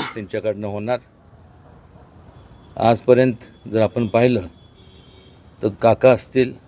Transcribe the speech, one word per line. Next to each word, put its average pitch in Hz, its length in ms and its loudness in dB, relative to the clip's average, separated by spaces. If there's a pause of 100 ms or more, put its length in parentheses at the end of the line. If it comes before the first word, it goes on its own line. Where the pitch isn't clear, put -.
(140)
त्यांच्याकडनं 104 540 -8
होणार. 104 320 -6 (1800)
आजपर्यंत 120 920 0
जर 110 120 -2
आपण 110 260 -2
पाहिलं 117 340 2 (1200)
तर 113 40 -2
काका 113 440 2
असतील, 127 460 -2 (100)